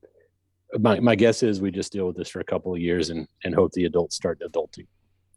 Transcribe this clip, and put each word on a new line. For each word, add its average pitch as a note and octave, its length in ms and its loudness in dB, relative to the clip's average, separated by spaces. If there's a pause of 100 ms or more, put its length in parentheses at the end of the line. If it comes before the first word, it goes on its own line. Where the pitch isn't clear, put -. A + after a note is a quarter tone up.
(800)
My, A2 220 4
my A#2+ 140 6
guess A2+ 280 4
is G#2 200 0
we G2 80 0
just F#2+ 220 -6
deal G2 140 -4
with F2+ 100 -6
this F2+ 120 -8
for F#2 120 -10
a - 40 -8
couple F2+ 300 -4
of F2 60 -4
years E2+ 280 0
and, E2 180 -8 (180)
and F2+ 100 -4
hope E2+ 180 4
the F2+ 140 0
adults E2+ 300 -2
start E2+ 240 -4
adulting. - 460 -8 (500)